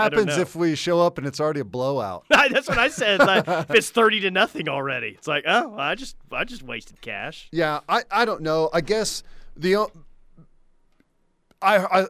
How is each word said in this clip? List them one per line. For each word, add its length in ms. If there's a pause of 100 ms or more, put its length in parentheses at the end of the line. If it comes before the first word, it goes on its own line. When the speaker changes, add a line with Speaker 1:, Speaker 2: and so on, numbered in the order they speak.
Speaker 1:
I 40
don't 100
Speaker 2:
happens 180
Speaker 1:
know. 60
Speaker 2:
if 120
we 200
show 260
up 160
and 80
it's 140
already 220
a 40
blowout? 600
Speaker 1:
<laughs> 40
That's 400
what 80
I 120
said. 320
Like, 260
Speaker 2:
<laughs> 0
Speaker 1:
if 240
it's 180
thirty 300
to 100
nothing 400
already, 480
it's 100
like, 200
"Oh, 300
I 180
just, 200 (160)
I 120
just 180
wasted 400
cash." 500
Speaker 2:
Yeah, 280 (100)
I, 220
I 140
don't 180
know. 280
I 100
guess 420 (320)
the 220
o-, 140 (1700)
I, 180 (260)
I, 60